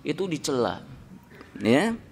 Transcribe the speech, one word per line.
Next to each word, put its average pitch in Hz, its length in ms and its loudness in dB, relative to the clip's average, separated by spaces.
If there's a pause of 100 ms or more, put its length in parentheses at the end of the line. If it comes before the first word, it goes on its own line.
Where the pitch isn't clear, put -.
itu 151 240 -2
dicela. 131 560 0 (800)
Ya. 156 320 4 (160)